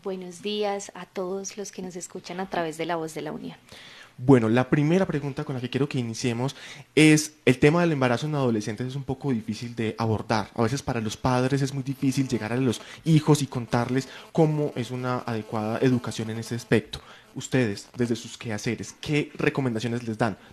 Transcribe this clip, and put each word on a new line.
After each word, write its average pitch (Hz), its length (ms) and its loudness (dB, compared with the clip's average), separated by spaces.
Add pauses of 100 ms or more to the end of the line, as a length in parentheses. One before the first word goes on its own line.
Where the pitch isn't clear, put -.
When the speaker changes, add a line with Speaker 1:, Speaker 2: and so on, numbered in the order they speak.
Speaker 1:
buenos 180 400 -8
días 208 540 -4
a 180 100 -12
todos 196 500 -8
los 196 140 -10
que - 100 -14
nos 185 140 -10
escuchan 180 460 -12
a 190 100 -8
través 165 260 -4
de 160 100 -4
La 170 100 -2
Voz 160 180 -6
de 151 80 -8
la 151 80 -8
Unión. 160 260 -10 (600)
Speaker 2:
Bueno, 123 320 6
la 123 220 4
primera 165 360 4
pregunta 143 360 -4
con 139 140 -6
la 123 40 -6
que 123 80 -4
quiero 139 200 0
que 135 100 -4
iniciemos 120 560 -2 (400)
es 151 400 6 (100)
el 127 140 6
tema 151 220 6
del 170 100 4
embarazo 131 360 2
en 151 100 -2
adolescentes. 117 500 0
Es 127 80 -6
un 139 80 -6
poco 135 300 -4
difícil 117 420 -6
de 113 240 -2
abordar. 110 560 0
A 117 80 0
veces 117 220 0
para 120 160 -2
los 107 160 -4
padres 131 460 2
es 135 120 -4
muy 139 80 -4
difícil 135 460 -2
llegar 110 240 -2
a 120 40 0
los 127 240 2 (240)
hijos 156 380 6
y - 60 -2
contarles 123 600 -2 (220)
cómo 151 460 2
es 120 160 -4
una 127 340 -4
adecuada 110 560 -4
educación 117 480 0
en 113 80 -6
ese 113 160 -6
aspecto. - 460 0 (340)
Ustedes, 117 600 -2
desde 120 180 0
sus - 240 -8
quehaceres, 107 600 -6
¿qué 147 340 -2
recomendaciones 120 720 -2
les 110 100 -4
dan? 107 200 0 (160)